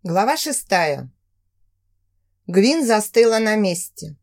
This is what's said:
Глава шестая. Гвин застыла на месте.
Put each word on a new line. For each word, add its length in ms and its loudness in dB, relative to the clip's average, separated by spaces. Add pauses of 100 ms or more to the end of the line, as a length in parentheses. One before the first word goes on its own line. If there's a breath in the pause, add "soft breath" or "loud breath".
Глава 300 0
шестая. 720 -4 (1400)
Гвин 400 2
застыла 540 2
на 160 0
месте. 680 -4